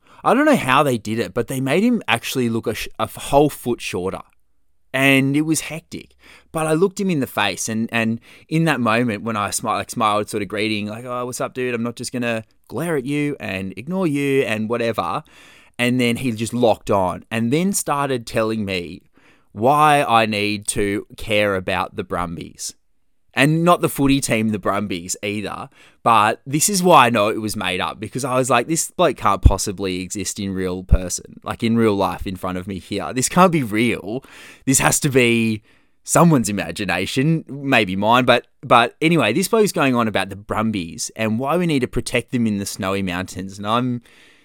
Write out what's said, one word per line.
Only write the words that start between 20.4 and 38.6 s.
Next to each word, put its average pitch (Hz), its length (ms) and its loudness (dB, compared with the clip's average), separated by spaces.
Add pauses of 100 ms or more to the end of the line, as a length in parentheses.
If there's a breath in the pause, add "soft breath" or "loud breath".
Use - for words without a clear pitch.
to 104 360 -2 (120)
care 104 380 0
about 92 400 -4
the 101 80 -6
Brumbies. 87 720 -8 (600)
And 151 300 2
not 175 160 6
the - 80 0
footy 139 320 0
team, 110 300 0
the 107 100 -2
Brumbies, 98 640 -4
either. 101 460 -6 (340 soft breath)
But 113 420 4
this 151 220 0
is 196 160 0
why 156 220 8
I 120 40 4
know 110 200 2
it 101 100 -4
was 107 160 -4
made 92 240 -2
up, 76 200 -4
because 113 260 -8
I 127 100 -4
was 127 140 0
like, 123 180 2
"This 156 240 -2
bloke 165 260 2
can't 98 240 0
possibly 95 600 -4
exist 95 380 -8
in 98 140 -6
real 92 300 -6
person, - 600 -2
like, - 200 -6
in 117 140 2
real 110 180 4
life 90 300 -2
in 95 100 -6
front 92 220 -6
of 90 100 -10
me 95 120 -8
here. 92 340 -8
This 123 160 -2
can't 185 220 6
be 156 120 0
real. 113 640 -2 (400 loud breath)
This 135 140 2
has 147 220 2
to 151 80 0
be 117 520 2 (420 soft breath)
someone's 143 460 4
imagination, 98 1000 -2
maybe 127 480 0
mine." 117 300 4
But, 123 220 4 (140)